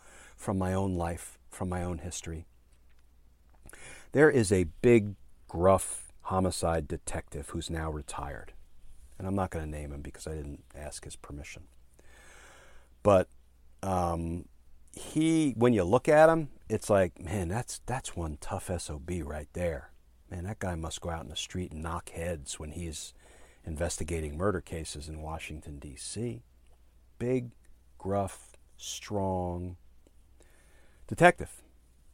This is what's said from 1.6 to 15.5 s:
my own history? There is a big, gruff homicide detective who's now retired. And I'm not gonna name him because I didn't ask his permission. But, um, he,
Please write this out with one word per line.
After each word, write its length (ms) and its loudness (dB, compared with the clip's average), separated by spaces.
my 140 -2
own 160 -4
history? 460 -8
There 180 8
is 220 6
a 140 6
big, 340 8
gruff 640 4
homicide 640 0
detective 640 -8
who's 200 -6
now 220 -4
retired. 600 -10
And 100 -6
I'm 80 0
not 160 0
gonna 160 -6
name 240 -8
him 100 -8
because 260 -12
I 60 -4
didn't 300 -10
ask 300 -12
his 120 -12
permission. 480 -14
But, 240 8
um, 640 0
he, 640 2